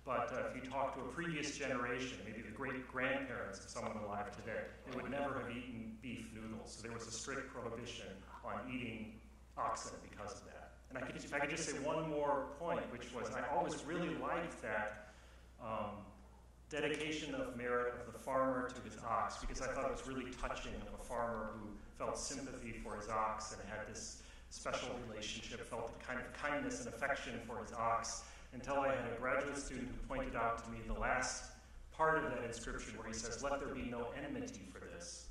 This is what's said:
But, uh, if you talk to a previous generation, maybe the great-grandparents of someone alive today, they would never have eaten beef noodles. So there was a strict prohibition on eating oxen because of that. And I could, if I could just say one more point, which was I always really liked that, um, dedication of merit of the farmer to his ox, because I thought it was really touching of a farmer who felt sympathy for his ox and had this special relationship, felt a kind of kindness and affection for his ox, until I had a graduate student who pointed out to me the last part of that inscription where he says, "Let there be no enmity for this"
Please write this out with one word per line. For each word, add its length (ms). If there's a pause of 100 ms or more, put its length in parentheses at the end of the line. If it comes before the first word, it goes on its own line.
But, 280
uh, 180
if 140
you 40
talk 260
to 60
a 40
previous 540
generation, 680
maybe 140
the 100
great-grandparents 1120
of 80
someone 260 (120)
alive 260
today, 280 (280)
they 60
would 140
never 300
have 100
eaten 520
beef 320
noodles. 400
So 80
there 100
was 140
a 40
strict 420
prohibition 540 (380)
on 160 (140)
eating 380 (460)
oxen 340 (180)
because 220
of 140
that. 260 (160)
And 100
I 40
could, 140
if 180
I 40
could 120
just 180
say 120
one 280
more 380 (120)
point, 220 (100)
which 240
was 160
I 240
always 300
really 320
liked 460
that, 500 (500)
um, 280 (800)
dedication 640
of 220
merit 380 (120)
of 60
the 60
farmer 520
to 100
his 160 (100)
ox, 320
because 220
I 60
thought 180
it 80
was 140
really 240 (100)
touching 360
of 220
a 60
farmer 540
who 100 (300)
felt 200
sympathy 640
for 140
his 140
ox 420
and 160
had 180
this 360 (260)
special 400 (200)
relationship, 520
felt 400
a 40
kind 140
of 140
kindness 520
and 100
affection 520
for 160
his 120
ox, 480 (300)
until 280
I 80
had 180 (100)
a 40
graduate 360
student 320
who 240
pointed 220
out 300
to 80
me 120
the 140
last 540 (440)
part 220
of 140
that 100
inscription 560
where 80
he 80
says, 300
"Let 160
there 120
be 100
no 260 (160)
enmity 480
for 80 (120)
this" 380